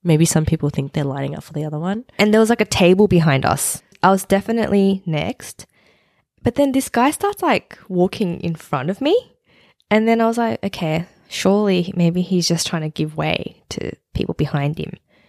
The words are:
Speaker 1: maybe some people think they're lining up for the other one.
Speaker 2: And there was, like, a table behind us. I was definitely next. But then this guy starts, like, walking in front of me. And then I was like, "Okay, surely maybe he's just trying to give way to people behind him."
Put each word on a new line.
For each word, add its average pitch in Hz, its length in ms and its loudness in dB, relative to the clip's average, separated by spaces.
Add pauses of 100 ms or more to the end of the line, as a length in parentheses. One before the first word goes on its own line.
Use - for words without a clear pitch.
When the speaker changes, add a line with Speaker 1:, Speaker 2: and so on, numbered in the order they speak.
Speaker 1:
maybe 165 220 4
some 156 200 2
people 156 240 -2
think 143 240 -6
they're 151 100 -2
lining 139 320 -6
up - 80 -14
for - 100 -20
the 151 120 -6
other 151 140 -8
one. 196 240 -6 (160)
Speaker 2:
And 208 140 2
there 220 80 6
was, 220 80 4
like, 233 120 2
a 214 40 0
table 185 420 4
behind 160 380 4
us. - 360 -2 (220)
I 180 80 6
was 190 140 0
definitely 196 800 0
next. 165 600 -6 (800)
But 233 120 0
then 285 180 2
this 262 160 -2
guy 240 220 2
starts, 403 300 -4
like, - 460 -2
walking 180 540 -2
in 170 140 -4
front 143 340 -6
of 202 100 -4
me. 302 160 2 (760)
And 220 180 2
then 226 140 2
I 226 60 2
was 226 100 -2
like, 226 260 -2
"Okay, 175 420 -4 (240)
surely 190 680 0
maybe 175 260 2
he's 180 260 0
just 170 200 -2
trying 165 160 -6
to 156 60 -6
give 156 280 -6
way - 520 -6
to - 220 -8 (220)
people - 220 -2
behind 147 420 -4
him." - 140 -10 (380)